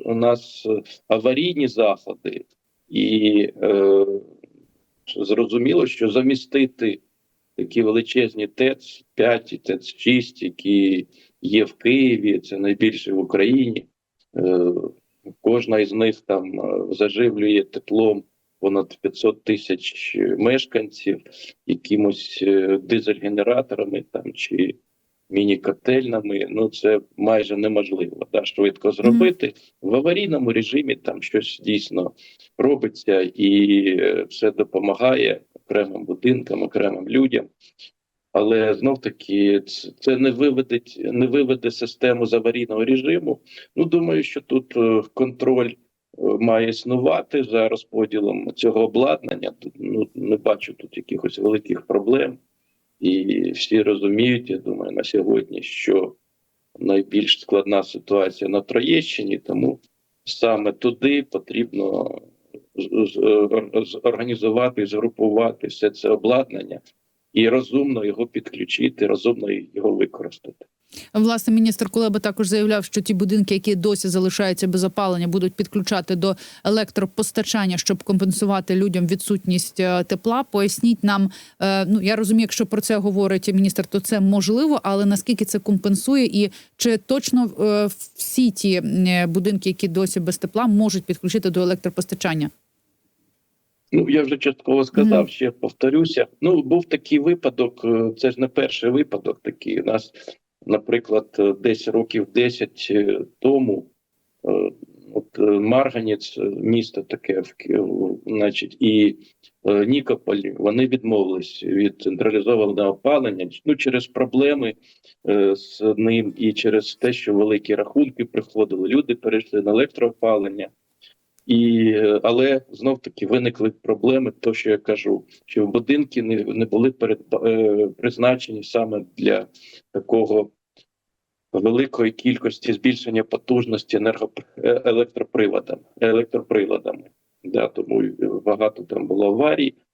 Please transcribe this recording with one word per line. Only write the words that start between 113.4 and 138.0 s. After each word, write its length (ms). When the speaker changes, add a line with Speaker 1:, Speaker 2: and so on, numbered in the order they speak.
Speaker 1:
ну, 120
через 300
проблеми, 680
е, 280
з 400
ним 400
і 160
через 440
те, 160
що 220
великі 400
рахунки 500
приходили, 640
люди 260
перейшли 480
на 80
електроопалення. 1000
І, 500
е, 260
але 380
знов-таки 540
виникли 440
проблеми, 720
то, 140
що 160
я 80
кажу, 460
що 200
будинки 560
не, 220
не 220
були 240
передба-, 580
е, 400
призначені 640
саме 420
для 300
такого 580
великої 600
кількості 600
збільшення 520
потужності 720
енерго-, 340
е, 260
електроприводами, 960
електроприладами. 1040
Да, 240
тому, 340